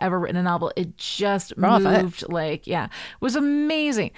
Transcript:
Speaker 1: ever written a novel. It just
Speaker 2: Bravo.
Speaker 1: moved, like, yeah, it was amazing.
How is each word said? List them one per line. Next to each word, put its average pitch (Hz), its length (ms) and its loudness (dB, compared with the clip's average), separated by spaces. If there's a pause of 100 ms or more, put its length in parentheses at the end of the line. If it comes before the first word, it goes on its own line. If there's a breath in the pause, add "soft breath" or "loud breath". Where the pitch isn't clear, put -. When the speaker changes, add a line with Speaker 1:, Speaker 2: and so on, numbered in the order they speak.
Speaker 1:
ever 185 180 0
written 170 180 -2
a 180 60 2
novel. 175 340 0
It 175 200 -4
just - 600 -2
Speaker 2:
Bravo. 196 460 4
Speaker 1:
moved, 175 260 -6
like, 160 380 -4
yeah, 170 180 -2
it - 40 -8 (320 loud breath)
was 247 140 0
amazing. 294 840 0